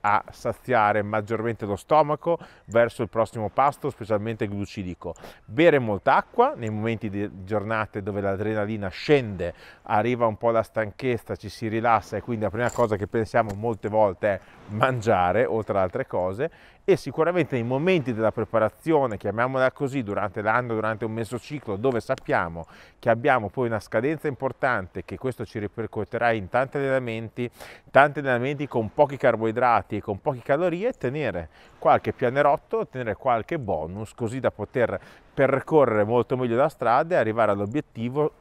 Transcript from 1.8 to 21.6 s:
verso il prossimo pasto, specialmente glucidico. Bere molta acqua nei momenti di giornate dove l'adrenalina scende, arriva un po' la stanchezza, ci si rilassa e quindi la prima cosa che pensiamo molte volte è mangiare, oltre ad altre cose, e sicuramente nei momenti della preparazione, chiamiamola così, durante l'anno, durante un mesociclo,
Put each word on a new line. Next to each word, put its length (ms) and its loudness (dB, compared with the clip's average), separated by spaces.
verso 340 2
il 80 -2
prossimo 400 -2
pasto, 400 0
specialmente 580 -4
glucidico. 640 -8
Bere 340 4
molta 380 2
acqua 400 2
nei 140 -6
momenti 400 -4
di 200 -4
giornate 580 -4
dove 200 -4
l'adrenalina 680 -2
scende, 680 0
arriva 420 2
un 120 0
po' 140 0
la 120 2
stanchezza, 720 -4
ci 140 -12
si 180 -8
rilassa 480 0
e 60 -4
quindi 240 -4
la 40 0
prima 220 -2
cosa 240 0
che 120 -4
pensiamo 480 0
molte 340 -6
volte 400 2
è 100 0
mangiare, 760 2
oltre 280 -4
ad 100 2
altre 240 -4
cose, 420 -4
e 100 4
sicuramente 600 -2
nei 80 0
momenti 500 0
della 180 2
preparazione, 840 0
chiamiamola 540 0
così, 300 -4
durante 400 -4
l'anno, 320 0
durante 320 -2
un 60 -4
mesociclo, 640 -8